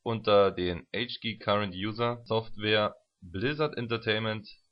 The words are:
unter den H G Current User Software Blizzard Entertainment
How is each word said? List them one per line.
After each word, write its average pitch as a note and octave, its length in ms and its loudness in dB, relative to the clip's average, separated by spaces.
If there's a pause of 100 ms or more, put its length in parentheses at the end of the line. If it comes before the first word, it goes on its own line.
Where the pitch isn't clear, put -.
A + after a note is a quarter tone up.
unter G#2 480 6
den F2 420 -2
H A#2 280 -4
G A2+ 160 -6
Current G#2 360 0
User A2+ 520 -2
Software G#2+ 680 0 (260)
Blizzard C3+ 560 -2
Entertainment A2 720 -2 (240)